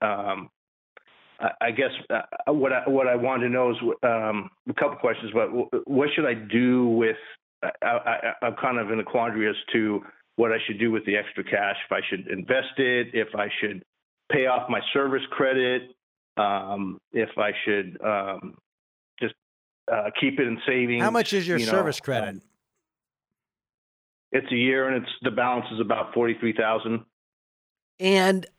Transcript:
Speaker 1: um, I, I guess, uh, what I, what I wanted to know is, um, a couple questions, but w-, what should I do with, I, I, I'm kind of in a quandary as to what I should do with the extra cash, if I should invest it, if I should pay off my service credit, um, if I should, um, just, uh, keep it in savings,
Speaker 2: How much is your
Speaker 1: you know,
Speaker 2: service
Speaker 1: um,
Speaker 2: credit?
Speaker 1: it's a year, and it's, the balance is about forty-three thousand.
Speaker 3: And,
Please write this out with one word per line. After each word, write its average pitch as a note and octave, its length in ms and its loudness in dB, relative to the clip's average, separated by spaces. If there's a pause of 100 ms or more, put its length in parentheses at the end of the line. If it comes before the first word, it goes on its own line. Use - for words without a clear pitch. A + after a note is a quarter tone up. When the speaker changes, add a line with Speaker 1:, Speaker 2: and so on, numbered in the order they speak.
Speaker 1:
um, G2+ 460 -2 (920)
I, - 100 0 (100)
I A#2 100 0
guess, B2 200 0 (200)
uh, - 420 -2
what D3+ 200 2
I, B2+ 160 0
what C3+ 180 4
I B2 80 4
wanted B2 300 0
to B2 60 0
know B2 200 2
is, A2+ 60 0 (260)
um, A2 480 0 (180)
a A#2+ 60 -4
couple - 220 0
questions, A2+ 360 -2
but A2 140 2
w-, B2 220 -2 (180)
what C#3+ 280 2
should D#3 120 0
I B2 80 0
do A#2+ 540 4
with, A2+ 280 4 (460)
I, - 60 -2 (140)
I, A#2 500 0 (140)
I'm A#2 140 -2
kind B2+ 180 0
of G#2+ 120 -2
in A2+ 100 0
a G2+ 40 -6
quandary A2 440 0
as G2+ 60 0 (180)
to G#2+ 300 2 (320)
what A2+ 180 4
I A2 40 2 (100)
should G#2 140 -6
do A#2 100 2
with A2 160 0
the G2+ 100 2
extra G2 280 -4
cash, G2+ 320 0 (100)
if - 60 -6
I F#2+ 80 0 (100)
should F2+ 180 -4
invest B2+ 500 -2
it, B2 360 2
if A2 220 0
I G#2 120 0 (120)
should G#2 240 -4 (480)
pay C3 140 4
off B2+ 220 0
my A2 120 0 (120)
service C3+ 380 0
credit, B2+ 600 0 (480)
um, G2 640 -2 (120)
if A2+ 240 0
I G#2 160 0 (120)
should, G2 400 -2
um, G2 520 -4 (640)
just, A2+ 140 -2 (580)
uh, G#2 180 0 (100)
keep C#3 200 0
it C3 80 2
in A2+ 180 -4
savings, B2 380 0
Speaker 2:
How G#3+ 80 2
much A3+ 200 0
is F#3 140 0
your F3 120 0
Speaker 1:
you A2+ 80 0
know, A2+ 60 -2
Speaker 2:
service E3+ 280 0
Speaker 1:
um, - 40 -14
Speaker 2:
credit? G#2 380 -4 (1900)
Speaker 1:
it's C3 200 0
a D3+ 40 2
year, C3 320 2
and B2+ 140 -2
it's, - 100 -12 (100)
the B2+ 80 0
balance A#2+ 420 0
is A2 80 -4
about A2 340 0
forty-three A#2 400 0
thousand. A2+ 500 0 (960)
Speaker 3:
And, F#3+ 460 4 (120)